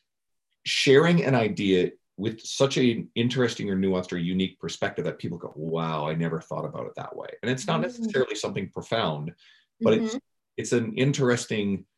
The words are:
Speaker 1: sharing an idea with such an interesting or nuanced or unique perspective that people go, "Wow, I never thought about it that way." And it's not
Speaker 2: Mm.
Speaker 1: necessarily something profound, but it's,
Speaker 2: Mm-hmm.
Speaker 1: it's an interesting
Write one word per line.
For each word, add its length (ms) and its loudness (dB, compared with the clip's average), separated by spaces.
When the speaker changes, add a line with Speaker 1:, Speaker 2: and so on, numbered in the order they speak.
Speaker 1:
sharing 600 6
an 100 4
idea 560 4
with 240 -4
such 360 0
an 380 2
interesting 560 0
or 60 0
nuanced 360 0
or 60 -4
unique 420 -2
perspective 440 -4
that 140 -4
people 200 -8
go, 180 -12
"Wow, 500 -4
I 80 -2
never 260 -2
thought 240 -8
about 220 -8
it 100 -14
that 200 -10
way." 120 -12
And 80 -2
it's 160 -4
not 140 0
Speaker 2:
Mm. 40 -2
Speaker 1:
necessarily 500 -2
something 360 -6
profound, 640 -4
but 140 4
it's, 140 0
Speaker 2:
Mm-hmm. 100 -4
Speaker 1:
it's 160 -4
an 220 0
interesting 920 0